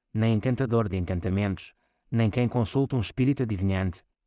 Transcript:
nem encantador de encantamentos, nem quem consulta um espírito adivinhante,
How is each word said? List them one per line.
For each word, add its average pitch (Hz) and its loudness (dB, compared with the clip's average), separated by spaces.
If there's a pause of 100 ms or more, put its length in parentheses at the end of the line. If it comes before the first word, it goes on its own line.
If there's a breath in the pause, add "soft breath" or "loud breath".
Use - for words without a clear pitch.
(140)
nem 113 2
encantador 117 0
de 95 -4
encantamentos, 92 -2 (360)
nem 113 2
quem 123 0
consulta 131 0
um 120 0
espírito 131 0
adivinhante, 95 0 (240)